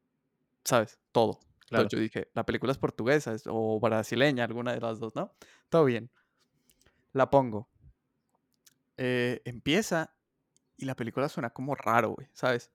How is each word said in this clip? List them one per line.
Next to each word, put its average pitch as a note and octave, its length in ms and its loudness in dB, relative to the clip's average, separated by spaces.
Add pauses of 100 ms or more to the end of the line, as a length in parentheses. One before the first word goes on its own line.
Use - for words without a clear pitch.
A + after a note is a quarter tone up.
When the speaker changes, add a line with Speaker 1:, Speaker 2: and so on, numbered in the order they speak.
(640)
Speaker 1:
¿sabes? A2+ 340 0 (140)
Todo. A2 280 2 (280)
Speaker 2:
Claro. A2 220 2
Speaker 1:
Entonces, - 80 -4
yo - 40 0
dije: A2 320 -4
"La A#2 120 -4
película A#2 260 -2
es C#3 60 -2
portuguesa, C3+ 560 0
es, A2 120 -10
o A2 340 -2
brasileña, A#2 640 2
alguna A#2+ 300 -6
de A#2+ 60 -6
las A2+ 200 -6
dos, A2 160 -10
¿no?". F3+ 160 -8 (380)
Todo E3 160 6
bien. A#2+ 240 0 (1040)
La C3 160 4
pongo. A#2+ 380 2 (1300)
Eh, B2 460 0
empieza D#3+ 720 -2 (600)
y - 100 -12
la C3 100 -6
película B2+ 320 -2
suena C3+ 220 -6
como C3+ 240 -6
raro, A2+ 360 2
güey, - 220 -12
¿sabes? B2 420 -2